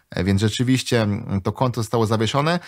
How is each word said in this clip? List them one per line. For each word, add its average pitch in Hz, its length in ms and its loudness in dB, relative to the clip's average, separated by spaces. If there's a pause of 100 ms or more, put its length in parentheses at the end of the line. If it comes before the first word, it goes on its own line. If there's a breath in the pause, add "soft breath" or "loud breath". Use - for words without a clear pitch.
(100)
E, 90 140 -4
więc 98 160 2
rzeczywiście, 120 600 0
mm, 98 380 -2
to 104 120 -2
konto 123 280 -2
zostało 113 260 0
zawieszone, 139 600 0